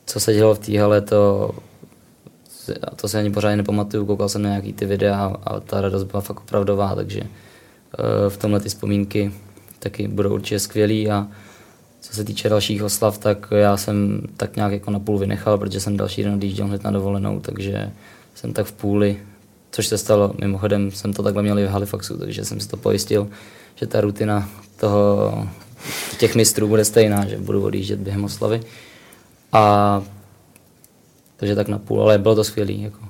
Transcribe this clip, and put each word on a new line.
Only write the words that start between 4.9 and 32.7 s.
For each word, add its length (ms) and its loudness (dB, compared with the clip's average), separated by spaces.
a 160 -6
ta 200 -4
radost 240 0
byla 160 -6
fakt 180 -8
opravdová, 560 0
takže, 260 -6
eh, 1080 -4
v 60 -10
tomhle 240 0
ty 80 -8
vzpomínky 640 -2
taky 300 -6
budou 260 0
určitě 240 -4
skvělý. 520 0
A 180 -2
co 140 -18
se 100 -4
týče 240 -2
dalších 340 0
oslav, 360 0
tak 320 0
já 260 4
jsem 440 0
tak 200 -4
nějak 160 0
jako 180 -6
na 80 0
půl 200 0
vynechal, 400 2
protože 220 -4
jsem 160 -2
další 260 -2
den 120 0
odjížděl 320 -2
hned 180 -4
na 60 -2
dovolenou, 500 -2
takže 500 -6
jsem 180 -8
tak 140 -4
v 60 -16
půli, 500 0
což 160 -4
se 120 -2
stalo, 420 4
mimochodem 500 0
jsem 220 -6
to 100 -4
takhle 200 0
měl 160 2
i 80 2
v 40 -2
Halifaxu, 480 -4
takže 260 -8
jsem 160 -8
si 80 -10
to 80 -10
pojistil, 520 0
že 120 -8
ta 140 0
rutina 480 0
toho, 720 2
těch 160 4
mistrů 340 2
bude 160 4
stejná, 420 4
že 120 -6
budu 260 -2
odjíždět 360 -4
během 240 -4
oslavy. 360 -2
A 500 6
takže 180 -2
tak 140 0
na 100 -4
půl, 240 0
ale 160 8
bylo 160 4
to 100 2
skvělý, 380 -4